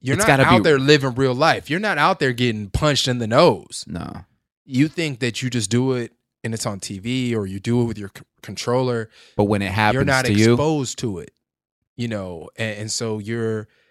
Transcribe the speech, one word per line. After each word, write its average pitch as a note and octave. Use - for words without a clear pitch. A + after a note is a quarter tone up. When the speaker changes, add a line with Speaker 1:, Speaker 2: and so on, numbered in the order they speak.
Speaker 1:
you're C3
Speaker 2:
It's G#3
Speaker 1:
not C#3
Speaker 2:
gotta C#3
Speaker 1:
out E3+
Speaker 2:
be -
Speaker 1:
there D3+
living C3+
real C3
life. C3+
You're D#3
not G3
out F3
there C3
getting A2+
punched D3
in B2
the A#2
nose. B2+
Speaker 2:
No. F2
Speaker 1:
You C#3
think D3
that A#2+
you B2+
just A2
do B2+
it A#2+
and A2+
it's A2+
on G2+
T G2+
V, A#2+
or G2+
you F#2+
do A#2
it -
with A2
your G2
c-, -
controller. A#2+
Speaker 2:
But G#2
when G2+
it F#2+
happens G#2+
Speaker 1:
You're C3+
not C3
Speaker 2:
to A2
you A2
Speaker 1:
exposed C#3+
to G2
it, -
you A#2+
know, F#2
and, A2
and G#2+
so A2
you're, A2